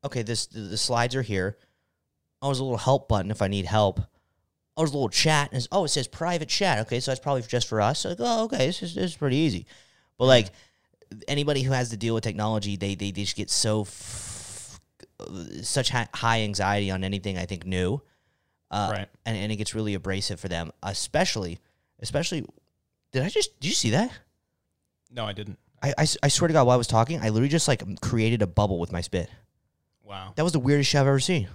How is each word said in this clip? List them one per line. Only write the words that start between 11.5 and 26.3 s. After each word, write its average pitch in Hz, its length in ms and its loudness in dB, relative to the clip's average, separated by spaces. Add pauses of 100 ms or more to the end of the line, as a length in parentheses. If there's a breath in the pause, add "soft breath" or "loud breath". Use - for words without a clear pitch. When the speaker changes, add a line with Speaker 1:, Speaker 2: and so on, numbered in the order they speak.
Speaker 1:
who 131 100 0
has 123 180 0
to 113 60 -8
deal 113 180 0
with 110 100 -2
technology, 104 520 -2
they, 98 180 -2
they, 98 160 -4
they 95 120 -6
just - 140 -4
get 107 140 -6
so 110 320 2
f-, - 1000 -12 (840)
such 120 280 0
hi-, 120 240 -2
high 117 280 2
anxiety 101 480 0
on 95 140 -2
anything, 95 340 -4
I 90 80 -4
think, 87 200 -8
new. 92 360 -2 (680)
Uh, 101 220 -2
Speaker 2:
Right. 98 160 -6 (180)
Speaker 1:
and, 113 100 -2
and 104 160 -4
it 107 40 -4
gets 104 180 -6
really 107 200 -2
abrasive 95 460 -4
for 95 80 -8
them, 85 240 -4 (100)
especially, 98 760 -2 (400)
especially, 151 460 -4 (680)
did 131 100 0
I 170 60 0
just, - 320 -2
did 139 80 -4
you - 60 -2
see - 160 2
that? 202 200 2 (1000)
Speaker 2:
No, 120 160 -6
I 101 60 -6
didn't. 101 260 -10 (240)
Speaker 1:
I, 139 160 -2
I 147 40 4
s-, - 200 2
I 143 60 4
swear 170 200 4